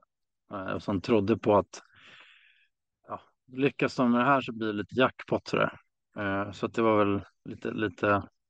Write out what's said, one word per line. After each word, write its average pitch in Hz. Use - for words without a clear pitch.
Eh, 95
och 92
som 98
trodde 107
på 104
att, -
ja, 101
lyckas 131
de 127
med 120
det 123
här 139
så 120
blir 113
det 107
lite 104
jackpot, -
tror -
jag. -
Eh, 98
så -
att -
det 117
var 107
väl 101
lite, 113
lite 104